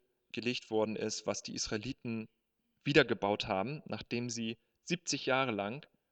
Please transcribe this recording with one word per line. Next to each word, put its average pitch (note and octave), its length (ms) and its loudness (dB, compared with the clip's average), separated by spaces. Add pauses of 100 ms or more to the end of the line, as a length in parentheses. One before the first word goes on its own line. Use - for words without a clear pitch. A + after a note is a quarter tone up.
(320)
gelegt A#2+ 380 -4
worden G#2+ 260 2
ist, - 320 -4
was G2+ 160 -2
die - 100 -10
Israeliten A2+ 760 -4 (580)
wiedergebaut A#2 640 4
haben, A2 380 0
nachdem A#2+ 440 -4
sie A2+ 280 -4 (260)
siebzig - 420 -2
Jahre C3 260 2
lang G#2 340 -2 (260)